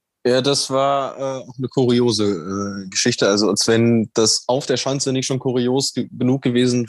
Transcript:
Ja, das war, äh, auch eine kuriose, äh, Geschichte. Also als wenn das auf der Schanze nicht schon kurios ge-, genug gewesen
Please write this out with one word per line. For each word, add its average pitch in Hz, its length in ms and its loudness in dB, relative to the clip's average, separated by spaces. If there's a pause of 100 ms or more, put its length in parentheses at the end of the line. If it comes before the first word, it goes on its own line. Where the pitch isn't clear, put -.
(260)
Ja, 127 160 4
das 139 280 0
war, 135 480 0
äh, 135 260 -6
auch 120 140 -20
eine 127 100 -6
kuriose, 101 1200 0
äh, 95 40 -14
Geschichte. 120 380 0
Also 101 220 2
als - 180 0
wenn 113 460 2
das - 340 2
auf 131 180 0
der 127 120 -2
Schanze 135 340 -2
nicht 131 140 -2
schon 131 140 -2
kurios 127 540 0
ge-, 117 180 -4
genug 127 300 0
gewesen 123 480 2